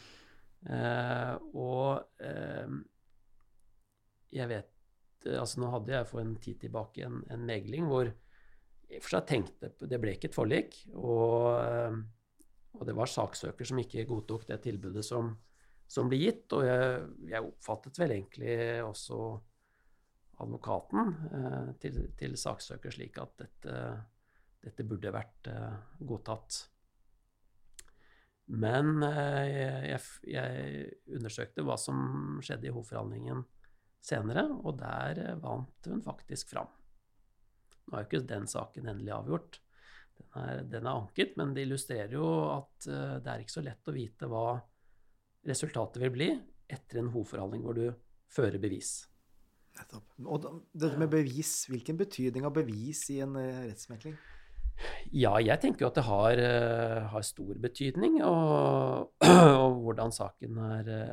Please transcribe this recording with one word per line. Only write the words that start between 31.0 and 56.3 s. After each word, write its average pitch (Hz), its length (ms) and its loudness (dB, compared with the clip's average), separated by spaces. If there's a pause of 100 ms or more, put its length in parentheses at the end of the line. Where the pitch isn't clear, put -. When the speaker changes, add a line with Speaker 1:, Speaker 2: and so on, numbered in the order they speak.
Speaker 1:
undersøkte 117 480 -6
hva 131 160 -2
som - 220 -4 (400)
skjedde - 260 -8
i - 80 -6
hovedforhandlingen 117 680 -8 (600)
senere, 120 460 -2
og 156 300 -6
der, 139 420 -6
eh, - 160 -6
vant 127 480 -8
hun - 160 -4
faktisk - 480 -10
fram. - 200 -6 (1160)
Nå - 80 -10
er 107 80 -4
jo 104 60 -10
ikke 135 180 0
den 107 240 -6
saken - 400 -6
endelig 101 240 -8
avgjort. 127 460 -6 (560)
Den - 160 -20 (100)
er, 127 240 -6
den 117 220 -6
er 135 80 -2
anket, - 420 -2
men 143 160 -2
det 135 140 -2
illustrerer 127 480 -4
jo 156 100 0 (300)
at, - 340 -12
eh, 139 320 -6
det 131 80 -8
er 117 140 -6
ikke - 100 -12
så 143 140 -6
lett - 180 -16
å 151 80 -6
vite 123 360 -8
hva 113 180 0 (960)
resultatet 127 580 -2
vil 127 100 2
bli 143 160 0 (420)
etter 120 300 -6
en 120 140 -2
hovedforhandling 107 500 -4
hvor 117 140 -2
du 117 80 2 (460)
fører 104 280 2
bevis. - 360 -2 (840)
Speaker 2:
Nettopp. - 320 -16 (160)
Og 147 160 0
da, 131 80 -8 (240)
dette 147 240 0
med 156 80 4
Speaker 1:
Ja. 151 80 2
Speaker 2:
bevis, 147 400 2 (140)
hvilken 127 280 -4
betydning 127 460 0
har 147 80 0
bevis 139 600 -2
i 139 120 -2
en, 135 160 -4
eh, 127 320 -4
rettsmekling? 120 480 -12 (920)
Speaker 1:
Ja, 113 260 6
jeg 117 240 6
tenker - 200 2
jo 131 80 4
at 117 60 -2
det 139 100 4
har, 113 360 6